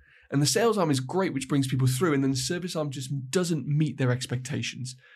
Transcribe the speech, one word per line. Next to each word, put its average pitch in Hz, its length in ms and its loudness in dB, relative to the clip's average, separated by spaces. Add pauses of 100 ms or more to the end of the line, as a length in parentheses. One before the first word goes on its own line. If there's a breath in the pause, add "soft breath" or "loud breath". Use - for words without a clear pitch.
(300 soft breath)
And 139 100 2
the 147 60 4
sales 214 320 4
arm 165 120 2
is 131 100 2
great, 151 340 0
which - 140 -4
brings 139 200 2
people 131 180 2
through. 151 280 2
And 139 100 2
then 135 60 2
the 135 80 0
service 175 360 -4
arm 151 160 -2
just 131 400 -6
doesn't 165 380 0
meet 151 300 0
their 127 120 2
expectations. 123 840 -6 (200 soft breath)